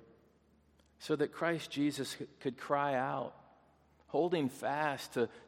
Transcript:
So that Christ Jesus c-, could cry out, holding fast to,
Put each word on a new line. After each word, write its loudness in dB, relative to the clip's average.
So -2
that 0
Christ -2
Jesus 0
c-, -8
could -4
cry 2
out, -2
holding 2
fast -2
to, 4